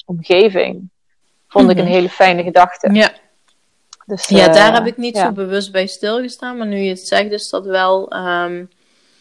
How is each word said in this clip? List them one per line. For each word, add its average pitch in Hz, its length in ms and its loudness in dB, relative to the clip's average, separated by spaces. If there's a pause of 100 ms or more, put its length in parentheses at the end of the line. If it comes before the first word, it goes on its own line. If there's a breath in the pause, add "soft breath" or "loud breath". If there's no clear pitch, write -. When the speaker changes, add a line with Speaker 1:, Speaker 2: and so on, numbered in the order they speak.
Speaker 1:
omgeving. 185 840 0 (580)
Vond - 220 4
ik 185 60 2
Speaker 2:
Mhm. 180 100 0
Speaker 1:
een - 60 -2
hele 185 180 2
fijne 180 340 2
gedachte. 180 500 2
Speaker 2:
Ja. 214 160 4 (960)
Speaker 1:
Dus, 202 220 -8
Speaker 2:
Ja, 190 200 6
Speaker 1:
eh, - 60 6
Speaker 2:
daar 214 200 6
heb 226 120 0
ik 233 120 -6
niet 240 180 -8
Speaker 1:
ja. 190 100 0
Speaker 2:
zo 190 60 -2
bewust 196 400 -6
bij 190 160 -2
stilgestaan. 247 720 -8
Maar 226 100 -8
nu 202 100 -6
je 196 120 -2
het 185 180 -10
zegt, 202 240 -2
is 208 180 -8
dat 190 160 -8
wel, 190 440 0
ehm, 175 540 -6 (580)